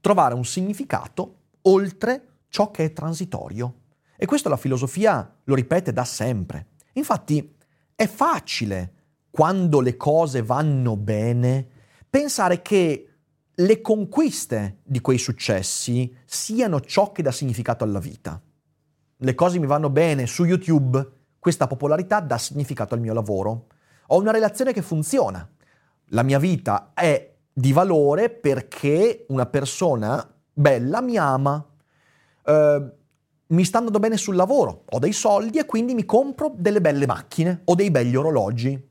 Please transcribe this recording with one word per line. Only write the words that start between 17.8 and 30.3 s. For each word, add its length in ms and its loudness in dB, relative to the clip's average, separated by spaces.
alla 160 -4
vita. 400 -12
Le 180 0
cose 240 2
mi 80 -2
vanno 240 0
bene 360 2
su 180 0
YouTube, 680 0
questa 300 0
popolarità 520 -2
dà 180 -4
significato 560 -6
al 60 -2
mio 140 -4
lavoro. 540 -4
Ho 100 4
una 140 2
relazione 400 0
che 100 -4
funziona. 680 -2
La 160 0
mia 160 2
vita 560 -2
è 420 0
di 200 2
valore 580 4
perché 1000 0
una 180 0
persona 880 -2